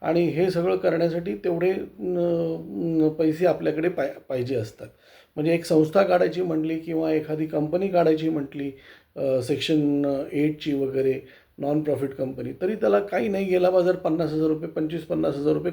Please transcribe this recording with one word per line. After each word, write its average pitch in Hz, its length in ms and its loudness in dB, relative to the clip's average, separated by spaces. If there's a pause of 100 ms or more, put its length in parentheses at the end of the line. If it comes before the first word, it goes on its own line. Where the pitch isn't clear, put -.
आणि 170 240 2
हे 165 240 2
सगळं 175 260 0
करण्यासाठी 170 600 0
तेवढे, 180 360 0
अं, 170 840 -2 (460)
अं, 156 80 4
पैसे 156 360 2
आपल्याकडे 160 440 0
पाय-, - 300 -4 (100)
पाहिजे 131 260 -2
असतात. 110 320 -6 (480)
म्हणजे 156 180 0
एक 165 120 0
संस्था 156 380 4
काढायची 180 380 2
म्हटली 160 380 -2
किंवा 160 340 -2
एखादी 151 320 -2
कंपनी 160 420 -2
काढायची 160 420 2
म्हटली, 143 420 -4 (440)
अ, 135 260 0
सेक्शन 143 640 0 (260)
एटची 151 420 0
वगैरे 135 460 0 (380)
नॉन 147 240 0
प्रॉफिट 139 280 -2
कंपनी, 131 420 -6 (100)
तरी 202 140 0
त्याला 202 240 4
काही 202 280 -2
नाही 196 180 -2
गेला 180 240 4
बाजार 185 260 4
पन्नास 160 360 -2
हजार 156 160 2
रुपये, 156 220 -2
पंचवीस 165 340 -4
पन्नास 160 320 -2
हजार 147 180 2
रुपये 156 200 -2